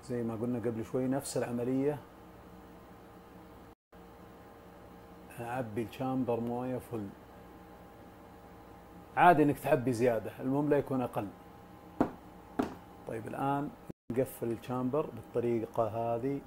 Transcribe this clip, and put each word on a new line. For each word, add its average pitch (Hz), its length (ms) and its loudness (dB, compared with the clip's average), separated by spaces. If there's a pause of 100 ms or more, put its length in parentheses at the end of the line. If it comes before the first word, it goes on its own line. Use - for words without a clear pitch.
زي 120 180 0
ما 113 120 0
قلنا 120 240 2
قبل 110 260 0
شوي 127 240 0
نفس 135 280 0
العملية. 131 640 2 (3500)
أعبي 120 420 -2
الشامبر 127 580 2
موية 123 380 -2
فل. 107 300 -6 (2000)
عادي 151 260 12
انك 147 160 6
تعبي 131 340 4
زيادة، 113 480 2
المهم 135 280 2
لا 143 100 8
يكون 131 240 2
اقل. 117 260 -2 (1800)
طيب 113 180 -4
الان 139 440 0 (420)
نقفل 120 380 2
الشامبر 127 560 0
بالطريقة 113 840 2
هذه. 117 580 2